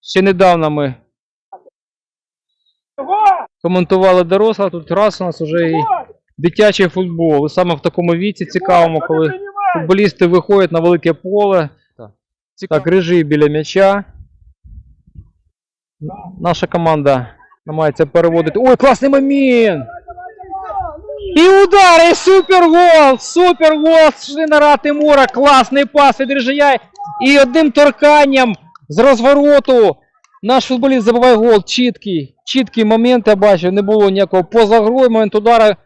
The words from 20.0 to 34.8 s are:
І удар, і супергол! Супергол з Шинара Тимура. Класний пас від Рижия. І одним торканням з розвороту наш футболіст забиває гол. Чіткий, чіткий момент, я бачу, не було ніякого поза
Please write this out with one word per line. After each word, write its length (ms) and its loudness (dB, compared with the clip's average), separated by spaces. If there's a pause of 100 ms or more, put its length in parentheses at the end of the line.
І 280 4
удар, 480 4
і 40 0
супергол! 1000 2
Супергол 1000 2
з 100 -20
Шинара 520 0
Тимура. 500 0
Класний 580 0
пас 340 2
від 120 -4
Рижия. 480 0 (460)
І 140 4
одним 320 2
торканням 840 2 (340)
з 100 -4
розвороту 960 2 (480)
наш 220 0
футболіст 400 -2
забиває 300 2
гол. 280 2
Чіткий, 720 -6 (100)
чіткий 400 -4
момент, 420 0
я 80 4
бачу, 360 2
не 100 -2
було 280 0
ніякого 340 -2
поза 380 2